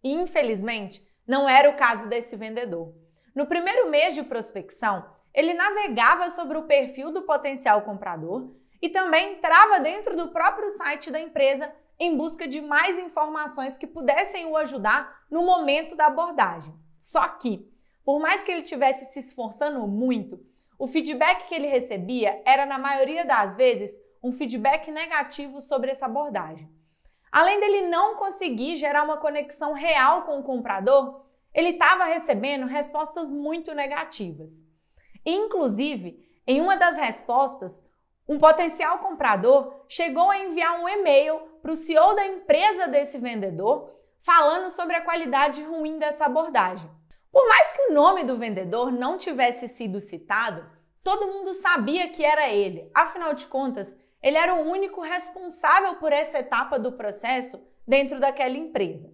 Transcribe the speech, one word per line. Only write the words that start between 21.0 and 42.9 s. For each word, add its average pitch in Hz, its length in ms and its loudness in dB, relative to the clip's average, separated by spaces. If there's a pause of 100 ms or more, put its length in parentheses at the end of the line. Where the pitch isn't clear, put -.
que 349 80 -8
ele 294 140 -4
recebia 233 760 -2
era, 277 220 4
na 269 120 -6
maioria 277 460 -2
das 208 320 0
vezes, 214 360 2 (300)
um 247 100 -4
feedback 269 580 -2
negativo 294 720 -6
sobre 262 300 -4
essa 269 160 -6
abordagem. 208 640 -6 (640)
Além 381 300 4
dele 403 220 2
não 359 340 0
conseguir 330 580 -4
gerar 294 300 0
uma 302 120 -2
conexão 294 560 -4
real 302 500 2
com 285 160 -6
o 254 60 -10
comprador, 254 800 0 (280)
ele 339 220 2
tava 370 300 6
recebendo 285 600 -2
respostas 294 680 -6
muito 311 400 -6
negativas. 269 920 -8 (600)
Inclusive, 294 920 -2 (260)
em 262 160 2
uma 370 160 2
das 349 200 4
respostas, 247 920 -4 (380)
um 294 120 -4
potencial 320 600 4
comprador 262 920 2
chegou 339 420 2
a 392 80 2
enviar 349 420 -2
um 349 80 -4
e-mail 311 500 4 (220)
pro 320 160 -6
C 320 180 -6
E 302 40 8
O 392 160 8
da 403 120 0
empresa 370 640 2
desse 285 300 0